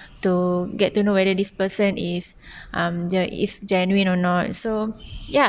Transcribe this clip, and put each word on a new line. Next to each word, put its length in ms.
to 560
get 160
to 120
know 100
whether 180
this 240
person 400
is, 400
um, 340
dia 240
is 320
genuine 480
or 80
not. 400
So, 380
yeah, 200